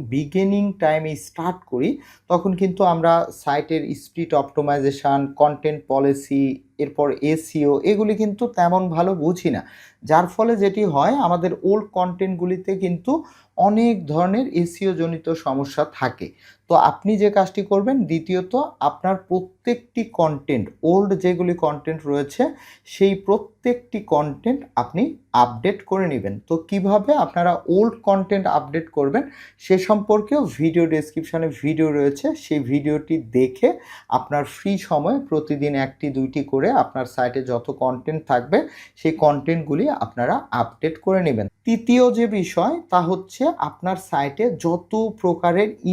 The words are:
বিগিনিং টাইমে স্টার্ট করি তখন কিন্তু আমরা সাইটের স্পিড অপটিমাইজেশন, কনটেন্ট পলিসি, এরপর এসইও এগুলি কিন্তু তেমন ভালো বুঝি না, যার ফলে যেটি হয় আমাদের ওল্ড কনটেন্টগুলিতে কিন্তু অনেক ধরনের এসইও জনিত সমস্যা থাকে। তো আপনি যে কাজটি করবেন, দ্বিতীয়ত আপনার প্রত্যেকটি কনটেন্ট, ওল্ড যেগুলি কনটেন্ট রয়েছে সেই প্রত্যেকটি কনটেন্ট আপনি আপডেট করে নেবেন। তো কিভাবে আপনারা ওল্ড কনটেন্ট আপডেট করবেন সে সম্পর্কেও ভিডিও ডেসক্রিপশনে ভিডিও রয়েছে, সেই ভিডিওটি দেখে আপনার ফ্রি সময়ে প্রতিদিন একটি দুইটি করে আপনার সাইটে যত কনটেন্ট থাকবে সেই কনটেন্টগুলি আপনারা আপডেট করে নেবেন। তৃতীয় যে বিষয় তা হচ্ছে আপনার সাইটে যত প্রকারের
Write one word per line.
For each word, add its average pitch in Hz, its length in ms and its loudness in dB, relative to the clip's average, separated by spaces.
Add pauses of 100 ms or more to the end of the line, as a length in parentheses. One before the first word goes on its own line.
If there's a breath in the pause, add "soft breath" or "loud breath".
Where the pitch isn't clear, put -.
(140)
বিগিনিং 190 500 0 (180)
টাইমে 156 140 2 (300)
স্টার্ট 175 340 -6 (120)
করি 135 180 0 (400 loud breath)
তখন 175 220 2 (100)
কিন্তু 190 200 0 (120)
আমরা 165 180 2 (320)
সাইটের 151 380 -2 (220)
স্পিড - 280 -8 (100)
অপটিমাইজেশন, 139 800 0 (220)
কনটেন্ট 147 380 0 (120)
পলিসি, 139 520 0 (400)
এরপর 143 240 -2 (240)
এসইও 156 420 0 (180)
এগুলি 214 300 2
কিন্তু 208 220 -2 (140)
তেমন 180 240 4 (140)
ভালো 175 160 2 (120)
বুঝি 175 320 0
না, 95 60 -4 (480 loud breath)
যার 165 240 6
ফলে 226 200 2 (100)
যেটি 196 200 2 (100)
হয় 156 200 4 (120)
আমাদের 175 260 0 (180)
ওল্ড 208 160 2 (120)
কনটেন্টগুলিতে 180 760 -2 (120)
কিন্তু 175 280 -2 (460 loud breath)
অনেক 214 380 4 (160)
ধরনের 185 340 2 (160)
এসইও 185 400 -2
জনিত 165 260 -4 (180)
সমস্যা 139 380 -2 (140)
থাকে। 123 300 -4 (420 soft breath)
তো 170 40 2 (160)
আপনি 196 220 -2 (100)
যে 208 160 6
কাজটি 190 240 0 (100)
করবেন, 202 240 2 (140)
দ্বিতীয়ত 180 440 -4 (360)
আপনার 190 260 -2 (140)
প্রত্যেকটি 233 720 -4 (180)
কনটেন্ট, 143 460 0 (260)
ওল্ড 196 180 4 (140)
যেগুলি 180 300 0 (120)
কনটেন্ট 151 360 -4 (100)
রয়েছে 143 320 -2 (500 loud breath)
সেই 196 200 4 (140)
প্রত্যেকটি 220 720 -2 (140)
কনটেন্ট 151 480 -2 (200)
আপনি 165 220 -2 (400)
আপডেট 120 360 -2 (100)
করে 190 240 0
নেবেন। 98 220 -4 (140)
তো 165 40 0 (160)
কিভাবে 202 420 2 (140)
আপনারা 175 260 0 (240)
ওল্ড 226 200 4 (120)
কনটেন্ট 196 380 2 (120)
আপডেট 156 300 -4 (100)
করবেন 147 260 2 (420 loud breath)
সে 185 100 4 (120)
সম্পর্কেও 214 540 2 (180)
ভিডিও 165 340 2
ডেসক্রিপশনে 160 540 -2 (160)
ভিডিও 156 340 2
রয়েছে, 143 300 0 (160)
সেই 151 180 -2 (100)
ভিডিওটি 151 440 -2 (220)
দেখে 131 320 4 (480 loud breath)
আপনার 143 260 -2 (120)
ফ্রি - 160 -4 (180)
সময়ে 170 300 0 (100)
প্রতিদিন 147 440 -2 (120)
একটি 143 220 -8 (100)
দুইটি 135 240 -4 (100)
করে 139 160 2 (160)
আপনার 127 220 -6 (100)
সাইটে 127 240 -2 (120)
যত 120 160 -4 (160)
কনটেন্ট 127 380 -4 (100)
থাকবে 135 260 0 (420 loud breath)
সেই - 140 0 (100)
কনটেন্টগুলি 156 640 0 (200)
আপনারা 123 300 -2 (260)
আপডেট 156 340 -4 (100)
করে 190 220 2
নেবেন। 110 200 0 (180)
তৃতীয় 233 380 4 (140)
যে 233 80 2 (140)
বিষয় 185 360 0 (160)
তা 180 80 6 (100)
হচ্ছে 185 340 -4 (260)
আপনার 185 280 -6 (120)
সাইটে 143 360 -2 (200)
যত 170 260 -2 (300)
প্রকারের 180 480 0 (240)